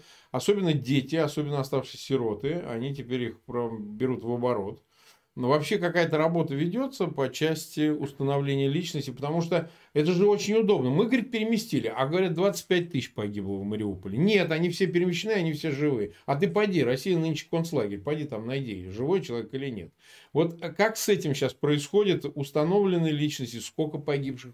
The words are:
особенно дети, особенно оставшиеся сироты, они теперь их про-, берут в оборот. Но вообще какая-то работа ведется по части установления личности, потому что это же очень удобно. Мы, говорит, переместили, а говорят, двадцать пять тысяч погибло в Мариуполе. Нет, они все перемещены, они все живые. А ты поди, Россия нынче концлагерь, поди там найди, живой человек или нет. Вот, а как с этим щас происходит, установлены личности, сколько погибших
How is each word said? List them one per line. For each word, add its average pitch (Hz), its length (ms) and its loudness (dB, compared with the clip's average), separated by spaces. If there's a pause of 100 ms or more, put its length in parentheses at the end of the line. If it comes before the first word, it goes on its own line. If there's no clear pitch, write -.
(300)
особенно 180 440 2
дети, 135 420 0
особенно 151 420 0
оставшиеся 135 460 -4
сироты, 120 480 -2 (160)
они 127 260 -4
теперь 127 280 -4
их 113 180 -6
про-, 120 380 -4
берут 107 460 -2
в 117 60 -4
оборот. 120 520 -2 (540)
Но 123 120 -2
вообще 147 300 4
какая-то 165 400 2
работа 160 380 2
ведется 196 500 -2
по 139 220 -2
части 156 600 0
установления 139 800 0
личности, 156 420 -2
потому 147 320 -2
что 165 280 -2 (240)
это 151 180 4
же 185 140 6
очень 208 300 4
удобно. 190 340 4
Мы, 175 160 4
говорит, 240 240 0
переместили, 214 560 0
а 120 200 0
говорят, 180 280 0
двадцать 185 320 0
пять 175 240 2
тысяч 127 240 -4
погибло 101 440 -4
в 98 60 -6
Мариуполе. 101 540 -4
Нет, 185 320 4
они 170 200 2
все 180 180 0
перемещены, 175 440 0
они 170 200 0
все 147 180 -4
живые. 135 420 0 (140)
А 139 80 2
ты 175 140 2
поди, 185 340 2
Россия 135 340 2
нынче 160 320 0
концлагерь, 139 520 -2
поди 147 240 -4
там 107 220 -8
найди, 117 440 -6
живой 139 320 0
человек 117 320 -6
или 135 160 -6
нет. 92 220 -10 (400)
Вот, 170 300 0
а 170 80 -6
как 220 260 2
с - 120 -4
этим 160 260 2
щас 131 200 0
происходит, 147 680 2 (100)
установлены 170 720 2
личности, 147 520 -2
сколько 151 380 -4
погибших 135 560 -4